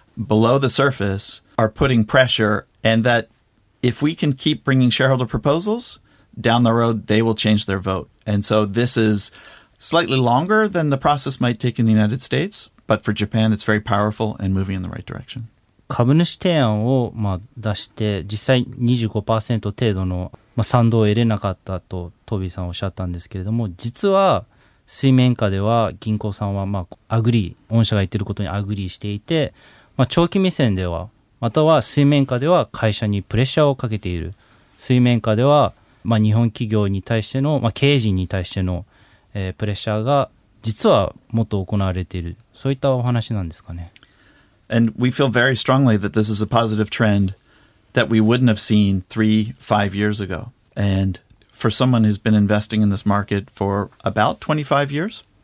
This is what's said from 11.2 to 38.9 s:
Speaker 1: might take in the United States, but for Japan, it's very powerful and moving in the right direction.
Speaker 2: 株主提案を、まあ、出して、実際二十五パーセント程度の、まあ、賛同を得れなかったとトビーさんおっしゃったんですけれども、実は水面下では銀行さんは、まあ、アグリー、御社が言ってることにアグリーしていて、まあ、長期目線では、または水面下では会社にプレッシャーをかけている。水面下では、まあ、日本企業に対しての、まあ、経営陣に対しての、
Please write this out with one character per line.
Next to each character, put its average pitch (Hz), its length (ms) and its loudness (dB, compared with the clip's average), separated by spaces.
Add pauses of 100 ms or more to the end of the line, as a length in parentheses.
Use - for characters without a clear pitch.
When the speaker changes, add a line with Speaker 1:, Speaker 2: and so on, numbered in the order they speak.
Speaker 1:
might 120 180 0
take 123 220 -4
in 113 60 2
the 110 60 4
United 107 280 2
States, - 480 -4 (180)
but 107 160 0
for 107 120 -2
Japan, 110 380 0
it's 104 120 -4
very 107 160 0
powerful 104 580 -2
and 95 140 -2
moving 95 240 -2
in 92 60 -6
the 87 80 -10
right - 160 -12
direction. - 380 -14 (440)
Speaker 2:
株 123 260 2
主 170 220 2
提 175 220 0
案 107 260 0
を、 123 320 0
ま 101 180 -2
あ、 87 60 -6 (160)
出 107 180 -4
し - 160 -10
て、 101 340 -4
実 104 240 -6
際 127 180 2 (100)
二 120 200 0
十 113 120 -2
五 104 140 -2
パ 113 160 0
ー - 20 0
セ 117 160 -2
ン 104 40 -4
ト 104 100 -4
程 107 240 -2
度 92 100 -2
の、 90 260 -4 (240)
ま 110 60 -2
あ、 107 40 0
賛 117 260 4
同 113 100 4
を - 40 6
得 104 100 4
れ 117 100 2
な 110 140 0
か 98 140 -4
っ - 120 -8
た 92 160 -8
と 87 320 -10 (140)
ト 107 120 -6
ビ 95 100 -4
ー - 20 -8
さ 92 120 -10
ん 90 60 -6
お 87 40 -8
っ - 20 -10
し - 100 -6
ゃ 98 40 -4
っ 92 40 -6
た 92 140 -8
ん 90 60 -6
で 87 80 -8
す - 80 -18
け 95 100 -12
れ 92 60 -8
ど 104 80 -4
も、 113 240 -2
実 - 320 -6
は 190 360 2 (420)
水 - 260 0
面 127 220 4
下 104 160 0
で 98 100 -2
は 110 380 2
銀 107 200 -2
行 107 140 -4
さ - 120 -6
ん 98 100 -4
は、 98 120 -4
ま 98 240 -4
あ、 - 60 -20 (200)
ア 113 60 2
グ 117 100 2
リ 101 240 -2 (140)
ー、 110 40 -2
御 113 100 4
社 107 120 0
が 98 60 2
言 95 40 2
っ - 20 -16
て 110 100 -4
る 101 60 -4
こ 101 100 -6
と 104 80 -6
に 98 60 -4
ア 101 140 -4
グ 101 120 -6
リ 98 120 -6
ー - 20 -8
し - 100 -12
て 104 120 -8
い 104 80 -6
て、 156 360 -4 (420)
ま 131 80 2
あ、 - 20 4
長 170 220 2
期 196 100 -2
目 185 120 2
線 120 240 0
で 92 120 -2
は、 85 220 -6 (320)
ま 120 100 -2
た 156 140 2
は 156 160 6
水 143 240 0
面 143 220 4
下 123 120 -4
で 135 80 -2
は 165 240 2
会 110 220 0
社 110 140 -4
に 101 160 -2
プ - 160 -4
レ 127 60 2
ッ - 20 2
シ - 120 -2
ャ 156 60 4
ー - 20 6
を 139 100 2
か 131 120 -6
け 107 100 -4
て 90 120 -6
い 87 100 -4
る。 85 140 -8 (440)
水 127 220 2
面 123 200 4
下 107 160 0
で 117 60 2
は、 139 300 4 (320)
ま 113 120 2
あ、 107 40 2
日 107 140 4
本 117 160 2
企 110 200 -6
業 104 160 2
に 98 160 -2
対 113 200 -2
し - 100 -10
て 135 80 -4
の、 147 200 0
ま 113 100 0
あ、 - 20 -4
経 143 220 2
営 139 40 2
陣 107 160 0
に 92 140 -2
対 95 160 -4
し - 60 -10
て 98 120 -4
の、 92 220 -4 (480)